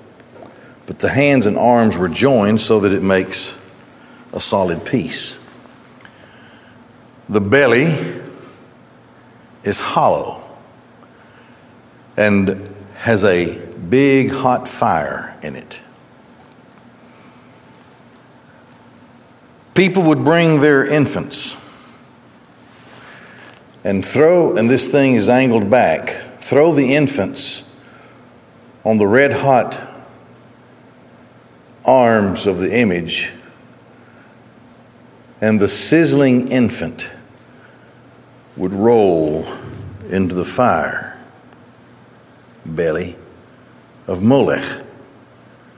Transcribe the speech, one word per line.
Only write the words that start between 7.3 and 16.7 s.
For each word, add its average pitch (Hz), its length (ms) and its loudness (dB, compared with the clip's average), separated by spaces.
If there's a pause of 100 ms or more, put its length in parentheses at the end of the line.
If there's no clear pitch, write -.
belly 135 760 2 (1500)
is 101 160 -2
hollow 92 640 -2 (1800)
and 101 560 0 (260)
has 110 240 0
a 90 340 2 (320)
big 135 420 2
hot - 360 -2
fire 78 760 -4
in 73 120 -12
it. - 240 -18 (4000)